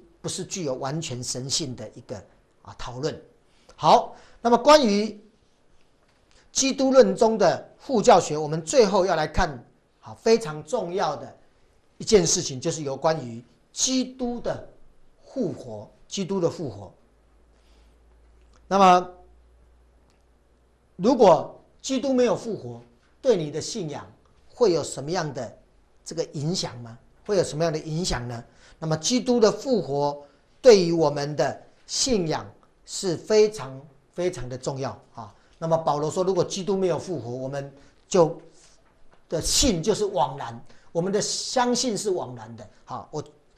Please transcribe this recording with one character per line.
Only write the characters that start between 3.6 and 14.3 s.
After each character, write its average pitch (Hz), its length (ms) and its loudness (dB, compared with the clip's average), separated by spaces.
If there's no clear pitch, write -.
好， 202 400 4
那 233 80 2
么 233 80 6
关 294 260 6
于 208 380 0
基 269 220 -2
督 262 180 0
论 226 240 8
中 220 220 4
的 180 400 2
护 247 240 -2
教 208 180 8
学， 151 160 -4
我 151 120 -4
们 156 160 -2
最 269 200 4
后 185 220 2
要 185 100 0
来 156 120 -2
看， 151 360 -2
啊， 113 140 -20
非 226 240 2
常 151 240 -10
重 190 280 -6
要 175 240 -2
的 127 220 -16
一 - 40 -10
件 185 220 6
事 170 160 0
情， 135 180 -8
就 165 120 -4
是 151 100 -8
有 135 160 -6
关 160 260 0
于 117 200 -12
基 262 320 -2
督 240 360 -8